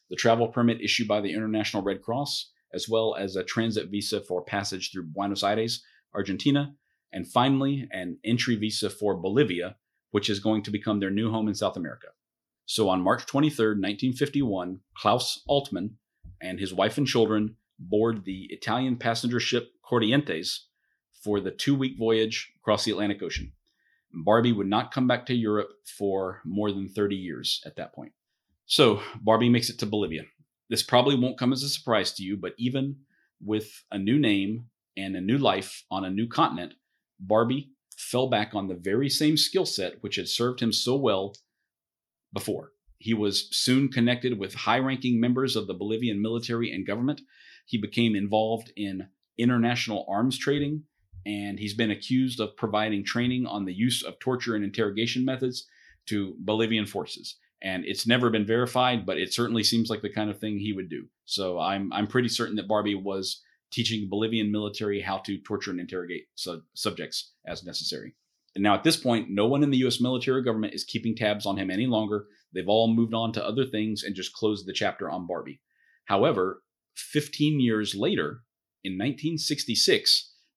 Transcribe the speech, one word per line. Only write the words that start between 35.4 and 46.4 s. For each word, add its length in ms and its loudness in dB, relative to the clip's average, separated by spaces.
on 140 -4
a 60 -4
new 180 -2
continent, 460 0
Barbie 540 2
fell 340 0
back 240 0
on 140 -4
the 80 -6
very 340 0
same 280 4
skill 280 2
set 380 -4
which 140 -4
had 100 -4
served 340 -2
him 120 2
so 240 0
well 360 2
before. 400 -6
He 160 -2
was 420 0
soon 340 4
connected 480 2
with 160 -6
high-ranking 680 2
members 360 2
of 120 -2
the 60 -6
Bolivian 480 -2
military 500 -2